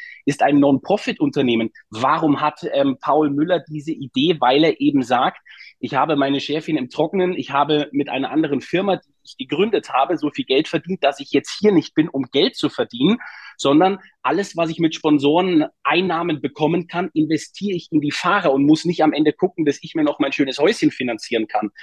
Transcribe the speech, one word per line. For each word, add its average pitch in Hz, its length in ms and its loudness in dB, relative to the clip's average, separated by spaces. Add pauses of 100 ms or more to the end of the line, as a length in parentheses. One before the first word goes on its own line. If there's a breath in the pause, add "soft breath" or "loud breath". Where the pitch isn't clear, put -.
(260 loud breath)
ist - 160 -2
ein 143 180 4
Non-Profit-Unternehmen. 139 1120 0 (220 soft breath)
Warum 143 500 0
hat, 151 320 -4
ähm, 139 260 0
Paul 151 300 0
Müller 156 400 0
diese 151 220 -10
Idee? 151 480 -2
Weil 131 240 4
er 156 180 0
eben 139 220 2
sagt, 127 380 0 (380 loud breath)
ich 120 140 -8
habe 147 220 2
meine 139 240 0
Schäfchen 156 380 -4
im 127 120 -6
Trockenen, 180 440 -2
ich 135 180 -8
habe 147 400 0
mit 139 180 -2
einer 131 220 -4
anderen 143 300 -2
Firma, 190 340 -2
die - 160 -18 (120)
ich - 140 -20
gegründet 160 520 -2
habe, 139 280 0
so 151 140 -4
viel 135 140 -6
Geld 139 220 0
verdient, 170 360 -4
dass 143 160 2
ich 139 120 -12
jetzt - 280 0
hier 208 120 4
nicht 170 220 2
bin, 156 140 2
um 135 240 -4
Geld 147 240 2
zu - 140 -2
verdienen, 131 480 0 (400 loud breath)
sondern 180 420 4 (240 soft breath)
alles, 170 320 -2
was 165 140 -2
ich 160 100 -10
mit 160 160 0
Sponsoren 151 680 2 (180)
Einnahmen 165 580 0
bekommen 160 460 -2
kann, 175 260 -6
investiere 160 640 -2
ich - 160 -10
in 151 100 2
die 143 100 -2
Fahrer 175 420 0
und 139 120 2
muss 156 200 4
nicht 165 180 0
am 156 100 2
Ende 151 200 2
gucken, 175 320 -2
dass - 180 -2
ich 165 120 -16
mir 160 80 0
noch 147 160 0
mein 139 120 0
schönes 135 260 -2
Häuschen 156 340 2
finanzieren 117 560 -4
kann. 107 220 -2 (140 loud breath)